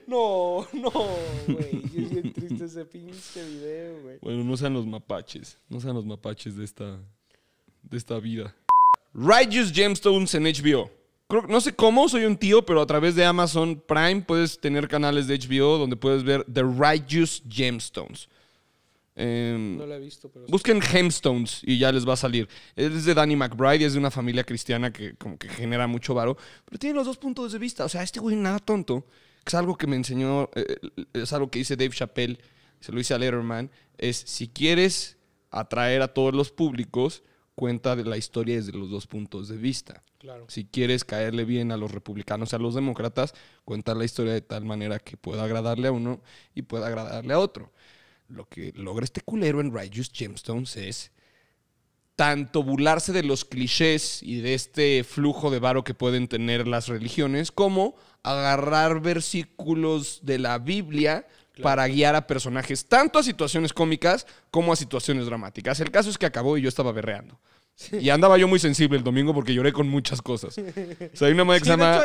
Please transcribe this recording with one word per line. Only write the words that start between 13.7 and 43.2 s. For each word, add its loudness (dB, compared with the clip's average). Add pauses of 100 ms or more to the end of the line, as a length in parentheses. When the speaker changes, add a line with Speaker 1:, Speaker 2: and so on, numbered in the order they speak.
Speaker 2:
Prime 2
puedes 0
tener 0
canales 0
de 0
H -6
B 4
O 6
donde 0
puedes 2
ver 2
The 2
Righteous 2
Gemstones. -6 (840)
Em, -4
Speaker 1:
No -10
la -12
he -14
visto, -18
pero -20
Speaker 2:
busquen 4
Gemstones 2
y 2
ya 4
les 0
va 4
a 0
salir. 0 (300)
Es 0
de 4
Danny 4
McBride 2
y 4
es 0
de 0
una 0
familia -2
cristiana -4
que -12
como -14
que -14
genera -2
mucho -4
varo, 0 (260)
pero -18
tiene -2
los -2
dos -8
puntos -8
de -8
vista. -8
O -4
sea, -6
este -10
güey 0
nada -2
tonto, -2 (420)
que -12
es -2
algo 0
que -6
me 0
enseñó, -2
eh, -4 (360)
es -6
algo -2
que -4
dice -4
Dave 0
Chappelle, -4 (420)
se -16
lo -4
dice -2
a -2
Letterman, -4 (280)
es -2
si -10
quieres 0 (320)
atraer 0
a -4
todos 2
los 0
públicos, -2 (320)
cuenta -2
de -6
la -4
historia -4
desde -6
los -10
dos -10
puntos -12
de -12
vista. -8 (160)
Speaker 1:
Claro. -20
Speaker 2:
Si -12
quieres 0
caerle -4
bien -2
a -6
los -8
republicanos -8
y -4
a -4
los -4
demócratas, -4 (320)